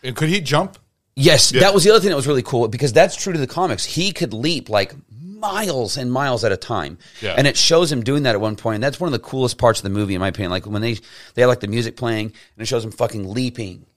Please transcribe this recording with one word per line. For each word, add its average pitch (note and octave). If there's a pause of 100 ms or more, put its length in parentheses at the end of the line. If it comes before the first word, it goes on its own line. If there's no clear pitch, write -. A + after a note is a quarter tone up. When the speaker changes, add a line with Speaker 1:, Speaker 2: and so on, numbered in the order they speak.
Speaker 1:
And B2+
could D#3
he G3
jump? D#3 (380)
Speaker 2:
Yes, C#3
Speaker 1:
Yeah. B2+
Speaker 2:
that G3
was F#3
the G3
other -
thing G3
that D#3+
was C3+
really C#3
cool, A#2+
because B2
that's E3+
true -
to D#3+
the C3
comics. D#3+
He F#3
could C3
leap, C3
like, G2+ (280)
miles F#3+
and B2
miles B2+
at G#2
a F2+
time. E2+ (240)
Speaker 1:
Yeah. G2+
Speaker 2:
And C3+
it -
shows D#3+
him B2
doing C#3
that A#2+
at G2+
one G#2+
point. G#2+
That's C3+
one F3+
of -
the A2+
coolest C3
parts A#2
of -
the G2
movie, G2
in F2+
my G2
opinion. F#2
Like, F#2
when G#2
they, A#2 (400)
they A#2+
have, B2
like, B2
the -
music A2+
playing, A2+
and -
it A2+
shows A#2
him A2
fucking A2
leaping A#2 (120)